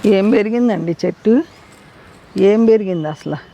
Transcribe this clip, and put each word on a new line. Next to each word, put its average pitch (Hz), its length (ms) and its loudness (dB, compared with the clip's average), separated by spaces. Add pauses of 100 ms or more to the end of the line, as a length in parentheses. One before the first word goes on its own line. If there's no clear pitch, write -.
(160)
ఏం 196 180 0
పెరిగిందండి 214 580 -2 (100)
చెట్టు, 180 300 -2 (1160)
ఏం 214 180 2
పెరిగింది 190 460 0
అసలు 147 240 -10 (140)